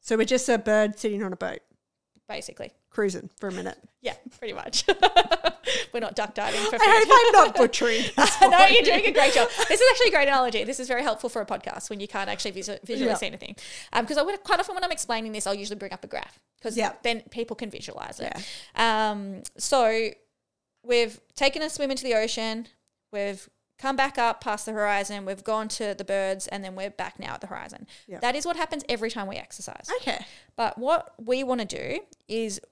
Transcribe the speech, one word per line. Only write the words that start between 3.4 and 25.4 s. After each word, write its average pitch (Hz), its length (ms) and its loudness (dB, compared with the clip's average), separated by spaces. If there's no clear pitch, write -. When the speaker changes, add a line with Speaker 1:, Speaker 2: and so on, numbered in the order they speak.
Speaker 1:
a 185 40 -8
minute. 185 260 -10
Speaker 2:
Yeah, 247 120 -6
pretty 220 140 -12
much. - 340 -6
<laughs> - 1080 2
We're 240 60 -4
not 208 160 -8
duck 208 180 -4
diving - 260 -4
for 427 160 -2
Speaker 1:
I - 80 0
hope 440 200 8
Speaker 2:
food. 466 340 8
Speaker 1:
I'm 349 80 10
not - 100 0
butchering 233 540 4
Speaker 2:
<laughs> - 60 -14
Speaker 1:
this - 260 4
Speaker 2:
No, - 60 12
you're 392 340 8
Speaker 1:
one. - 20 2
Speaker 2:
doing 415 220 4
a 427 60 2
great 277 200 6
job. - 160 4
This 320 120 4
is 508 120 8
actually 494 160 4
a - 20 2
great 285 180 4
analogy. 247 360 2
This 254 160 -6
is 254 80 -8
very 254 140 -2
helpful 233 280 -4
for 226 100 -6
a 202 60 -6
podcast - 420 -10
when 208 120 -10
you 196 80 -10
can't 196 200 -6
actually 202 220 -6
visu-, 196 340 -10
visually 240 260 -2
Speaker 1:
Yeah. 202 60 0
Speaker 2:
see 196 100 -6
anything. - 300 -14
Um, 233 140 2
'cause 294 120 -2
I 285 40 4
would, 392 200 -4
quite 381 180 2
often 403 140 -6
when 381 100 -6
I'm 359 80 -2
explaining 226 400 -6
this, 208 140 -8
I'll 202 80 -2
usually 208 240 -8
bring 196 140 -12
up 185 120 -14
a - 40 -14
graph - 300 -12
'cause 226 160 -8
Speaker 1:
Yeah. 214 160 0
Speaker 2:
then 233 280 -2
people 233 260 -8
can 220 140 -10
visualize - 500 -14
it. - 120 -8
Speaker 1:
Yeah. 220 340 2
Speaker 2:
Um, 196 320 -10
so 226 540 0
we've 233 360 0
taken 269 260 0
a 311 80 -4
swim 285 200 -4
into 262 140 -6
the 247 100 0
ocean, 226 520 -4
we've 202 360 -8
come 269 180 -4
back 262 220 0
up 233 220 0
past 208 260 -6
the 220 60 -6
horizon, 208 520 -2
we've 190 200 -10